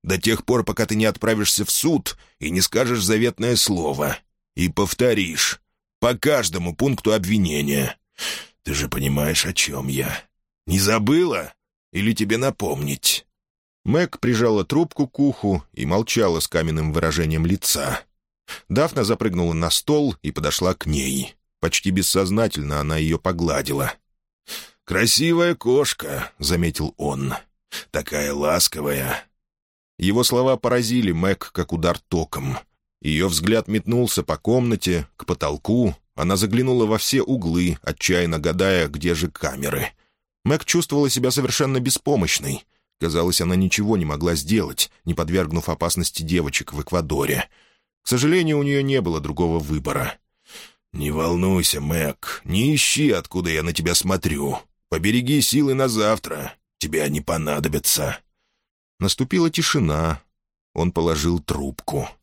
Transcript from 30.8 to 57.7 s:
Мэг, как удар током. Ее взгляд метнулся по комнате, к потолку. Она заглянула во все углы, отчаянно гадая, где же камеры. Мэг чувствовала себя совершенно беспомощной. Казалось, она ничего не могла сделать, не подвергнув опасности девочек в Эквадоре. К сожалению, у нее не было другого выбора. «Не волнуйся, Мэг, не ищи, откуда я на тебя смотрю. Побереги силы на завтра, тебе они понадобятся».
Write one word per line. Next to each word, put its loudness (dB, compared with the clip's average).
Мэг, 0
как -4
удар 0
током. -4
Ее 0
взгляд 0
метнулся 0
по -2
комнате, 0
к -14
потолку. 0
Она 0
заглянула 2
во 2
все 0
углы, 0
отчаянно 0
гадая, 2
где -2
же -2
камеры. -6
Мэг 0
чувствовала 2
себя 0
совершенно 0
беспомощной. 0
Казалось, 0
она 2
ничего 2
не 0
могла 0
сделать, -2
не -2
подвергнув -2
опасности -2
девочек -2
в -4
Эквадоре. -2
К -8
сожалению, 2
у 0
нее 2
не 2
было -2
другого 0
выбора. -2
«Не -4
волнуйся, 0
Мэг, -4
не 2
ищи, 2
откуда -2
я 0
на -2
тебя 0
смотрю. -2
Побереги 0
силы 2
на 0
завтра, -2
тебе -2
они -2
понадобятся». -2